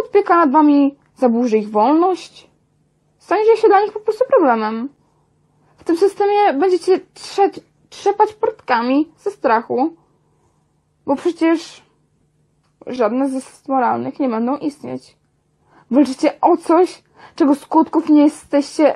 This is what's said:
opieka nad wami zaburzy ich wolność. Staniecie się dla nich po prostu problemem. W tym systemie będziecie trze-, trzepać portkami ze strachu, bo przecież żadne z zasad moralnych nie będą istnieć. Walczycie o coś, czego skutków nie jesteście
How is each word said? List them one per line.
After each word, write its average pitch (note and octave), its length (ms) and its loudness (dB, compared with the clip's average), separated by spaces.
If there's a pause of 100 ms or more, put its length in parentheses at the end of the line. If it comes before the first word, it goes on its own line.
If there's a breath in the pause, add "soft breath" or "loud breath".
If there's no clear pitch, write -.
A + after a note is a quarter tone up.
opieka G4 280 2
nad D#4+ 160 2
wami C#4+ 460 2 (180)
zaburzy A#3 420 0
ich G#3 120 -6
wolność. D#4 800 -2 (680)
Staniecie G#4+ 380 0
się A4 120 2
dla G4 120 4
nich G#4 120 -2
po G#4+ 80 -12
prostu A4 280 -4
problemem. A#3 600 0 (880)
W - 80 -20
tym E4 120 -2
systemie G4+ 580 0
będziecie F4+ 460 0 (140)
trze-, - 460 -4 (300)
trzepać G#4 420 -2
portkami C4 840 -2
ze G4+ 120 -8
strachu, B3 640 -4 (1120)
bo C4+ 100 -2
przecież E4 640 -4 (1040)
żadne B3 420 -2
z C4 40 -8
zasad - 360 -12
moralnych B3+ 520 -4
nie C4+ 80 -2
będą A#3+ 280 -4
istnieć. C4 600 -12 (720 soft breath)
Walczycie C4 500 0
o E4+ 160 2
coś, E4+ 460 0 (320 soft breath)
czego C#4+ 200 2
skutków D#4 540 -2
nie D4 140 4
jesteście C#4+ 720 -2